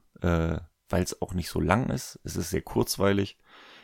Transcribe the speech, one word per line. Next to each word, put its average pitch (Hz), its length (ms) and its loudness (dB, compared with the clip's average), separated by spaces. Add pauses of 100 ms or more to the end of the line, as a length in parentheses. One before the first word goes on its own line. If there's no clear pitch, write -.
(200)
äh, 82 380 2 (300)
weil's - 320 0
auch - 140 -6
nicht 90 140 -4
so 82 120 -2
lang 90 300 2
ist. - 320 -6
Es - 140 -8
ist 92 140 -2
sehr 87 120 0
kurzweilig. 98 760 2 (480)